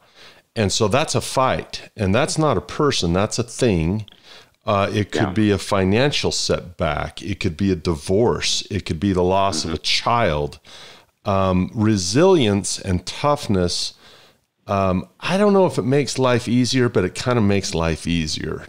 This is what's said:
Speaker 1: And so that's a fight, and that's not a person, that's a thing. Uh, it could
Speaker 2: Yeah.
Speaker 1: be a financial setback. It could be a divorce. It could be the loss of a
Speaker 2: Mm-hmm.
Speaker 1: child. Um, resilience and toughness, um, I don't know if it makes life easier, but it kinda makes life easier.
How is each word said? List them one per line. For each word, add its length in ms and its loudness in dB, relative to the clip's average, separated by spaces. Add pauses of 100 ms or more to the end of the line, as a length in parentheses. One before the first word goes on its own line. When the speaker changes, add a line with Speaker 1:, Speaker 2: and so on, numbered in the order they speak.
(560)
Speaker 1:
And 180 0
so 160 2
that's 260 0
a 60 0
fight, 760 -2
and 180 0
that's 240 0
not 200 2
a 40 -2
person, 520 0
that's 260 0
a 40 0
thing. 640 0 (600)
Uh, 280 2
it 180 -2
could 100 -2
Speaker 2:
Yeah. 100 0
Speaker 1:
be 200 2
a 60 2
financial 760 0
setback. 920 -4
It 160 -6
could 160 -2
be 160 0
a 40 0
divorce. 960 0
It 160 -4
could 140 -4
be 140 0
the 100 2
loss 400 0
of 80 -6
a 40 -4
Speaker 2:
Mm-hmm. 80 -8
Speaker 1:
child. 760 0 (640)
Um, 500 2
resilience 1080 2
and 260 -2
toughness, 880 -2 (720)
um, 420 0 (140)
I 160 -2
don't 160 4
know 120 6
if 120 -2
it 80 0
makes 340 0
life 300 2
easier, 400 2
but 160 0
it 100 -4
kinda 260 0
makes 320 0
life 320 -2
easier. 640 -4